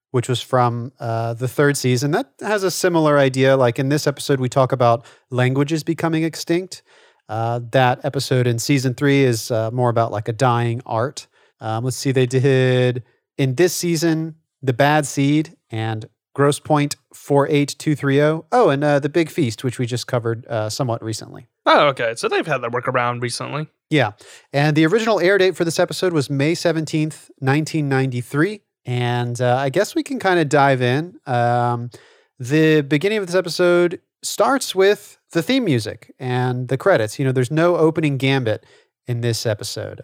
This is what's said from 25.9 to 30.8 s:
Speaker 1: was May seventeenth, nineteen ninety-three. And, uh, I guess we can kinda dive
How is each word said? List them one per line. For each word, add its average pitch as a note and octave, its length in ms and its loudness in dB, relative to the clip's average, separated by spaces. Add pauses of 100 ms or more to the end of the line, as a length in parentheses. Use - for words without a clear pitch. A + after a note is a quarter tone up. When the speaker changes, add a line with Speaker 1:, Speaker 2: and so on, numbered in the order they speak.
Speaker 1:
was D3 180 -2
May C#3+ 240 0
seventeenth, D#3 720 -2 (120)
nineteen D3 480 0
ninety-three. C3+ 720 -2 (260)
And, A#2+ 540 -2
uh, B2 160 2
I C#3+ 120 -2
guess F3 280 -2
we D#4+ 80 -2
can C4 160 -8
kinda F3+ 240 2
dive C#3 360 4